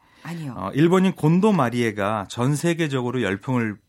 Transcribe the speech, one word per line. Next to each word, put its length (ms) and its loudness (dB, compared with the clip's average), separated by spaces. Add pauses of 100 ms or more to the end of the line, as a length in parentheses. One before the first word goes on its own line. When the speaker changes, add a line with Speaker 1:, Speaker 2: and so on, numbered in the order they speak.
(240)
Speaker 1:
아니요. 320 -10
Speaker 2:
어, 180 -8
일본인 400 4
곤도 380 4
마리에가 800 0
전 260 -2
세계적으로 680 -2
열풍을 540 -2 (120)